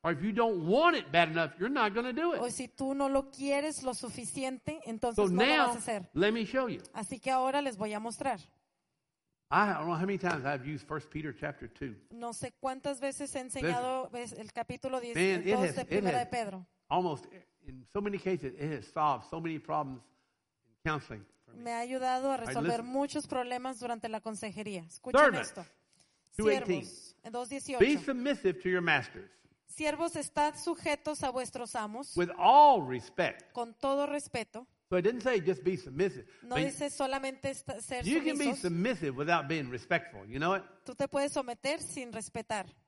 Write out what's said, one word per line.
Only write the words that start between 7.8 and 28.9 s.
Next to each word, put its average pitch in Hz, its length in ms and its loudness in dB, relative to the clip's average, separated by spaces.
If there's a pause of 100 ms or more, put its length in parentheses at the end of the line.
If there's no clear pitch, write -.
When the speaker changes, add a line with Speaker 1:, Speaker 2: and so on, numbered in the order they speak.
Speaker 2:
a 208 60 -4
mostrar. 233 380 -4 (1120)
Speaker 1:
I 196 220 6
don't 156 140 -2
know 170 80 0
how 165 100 0
many 196 140 -2
times 165 260 0
I've 135 220 -2
used 151 200 -8
First 151 240 -6
Peter 151 220 -6
chapter 139 360 -8
two. 127 260 -10 (160)
Speaker 2:
No 233 240 -10
sé 247 260 -10
cuántas 262 400 -6
veces 277 340 -6
he 269 60 -6
enseñado 254 720 -2
Speaker 1:
Listen. 240 80 -8
Speaker 2:
es 240 120 -10 (120)
el - 80 -16
capítulo 247 480 -6
diez, 240 160 -10
Speaker 1:
Man, 185 320 2
it 208 60 4
Speaker 2:
dos 190 140 2
Speaker 1:
has, 143 80 -4
Speaker 2:
de - 60 -4
Speaker 1:
it - 60 -8
Speaker 2:
Primera 185 300 0
Speaker 1:
has 240 60 0
Speaker 2:
de 240 60 -10
Pedro. 202 360 -6 (240)
Speaker 1:
almost, 156 340 0 (420)
in 131 240 -16
so 208 120 -4
many 202 160 -4
cases, 147 400 -2
it 151 200 -4
has 107 140 -12
solved 147 380 2
so 165 100 -6
many 165 180 -4
problems 143 440 -4 (640)
in 113 240 -4
counseling 123 340 -4 (220)
for 120 80 -20
me. 240 80 -16
Speaker 2:
Me 233 100 -6
ha 233 80 -4
ayudado 254 500 -2
a 269 40 2
Speaker 1:
All 254 60 -2
right, 226 80 -6
Speaker 2:
resolver 151 320 0
Speaker 1:
listen. 240 120 -8
Speaker 2:
muchos 285 340 -2
problemas 247 520 -4
durante 233 320 -6
la 220 100 -4
consejería. 208 680 -8
Escuchen - 340 2
Speaker 1:
Servants, 196 280 6
Speaker 2:
esto. - 160 -12 (720)
Speaker 1:
two 214 140 6
eighteen. 185 340 2
Speaker 2:
Siervos, - 380 -18
en 226 100 -14
dos 247 160 -6
dieciocho. 269 360 -4
Speaker 1:
Be 285 140 4
submissive 254 640 -2
to 185 60 -2
your 180 140 2 (960)